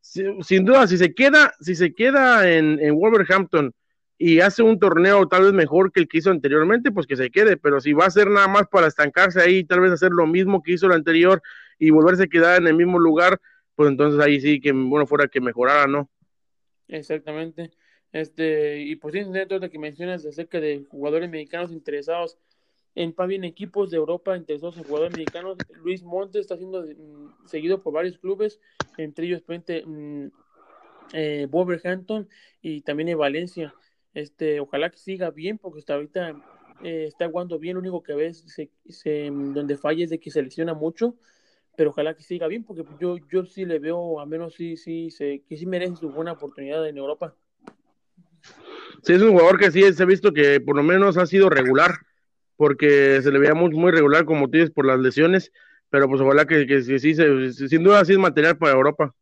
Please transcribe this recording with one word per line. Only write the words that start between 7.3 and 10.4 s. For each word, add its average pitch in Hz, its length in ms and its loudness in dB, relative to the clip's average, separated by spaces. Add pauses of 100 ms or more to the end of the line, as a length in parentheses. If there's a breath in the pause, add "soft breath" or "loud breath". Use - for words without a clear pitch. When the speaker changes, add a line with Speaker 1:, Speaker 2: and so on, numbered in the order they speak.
Speaker 1:
pero 143 240 0
si 143 140 -2
va 170 120 4
a 185 60 2
ser 202 180 2
nada 202 200 4
más 202 180 2
para 175 200 4
estancarse 170 520 0
ahí, 180 240 4
tal 180 160 0
vez 185 140 4
hacer 175 180 2
lo 170 160 2
mismo 185 340 0